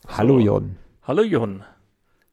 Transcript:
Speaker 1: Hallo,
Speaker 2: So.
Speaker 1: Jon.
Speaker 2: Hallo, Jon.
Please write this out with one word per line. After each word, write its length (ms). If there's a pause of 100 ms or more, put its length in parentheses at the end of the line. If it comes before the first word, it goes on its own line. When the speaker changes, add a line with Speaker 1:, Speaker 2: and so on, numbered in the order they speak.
Speaker 1:
Hallo, 320
Speaker 2:
So. 60
Speaker 1:
Jon. 300 (280)
Speaker 2:
Hallo, 200
Jon. 400 (680)